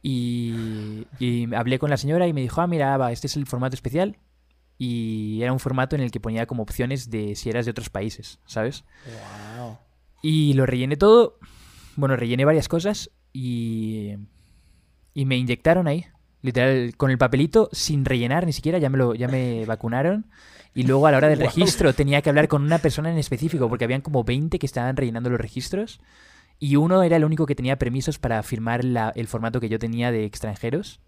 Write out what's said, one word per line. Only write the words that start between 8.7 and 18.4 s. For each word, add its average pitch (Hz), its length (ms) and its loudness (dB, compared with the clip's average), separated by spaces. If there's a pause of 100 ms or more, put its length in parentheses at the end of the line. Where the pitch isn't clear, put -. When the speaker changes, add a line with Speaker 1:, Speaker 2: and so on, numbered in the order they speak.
Speaker 2:
Wow. 117 200 -14 (440)
Speaker 1:
Y 156 320 4
lo 135 100 4
rellené 127 320 0
todo. 214 420 6 (580)
Bueno, 135 200 2
rellené 120 280 0
varias 156 240 4
cosas 190 420 -4 (220)
y, 113 840 -6 (1000)
y 139 140 -2
me 131 100 2
inyectaron 160 520 2
ahí. 160 180 -2 (360)
Literal, 123 540 2
con 135 140 2
el 127 80 2
papelito, 131 540 4
sin 143 340 -2
rellenar 131 400 2